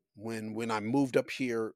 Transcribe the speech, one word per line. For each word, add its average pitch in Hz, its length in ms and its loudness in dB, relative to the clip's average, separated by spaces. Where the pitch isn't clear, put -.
when, 110 380 -6
when 113 160 -2
I 110 100 0
moved 131 380 4
up 127 140 0
here, 113 440 -2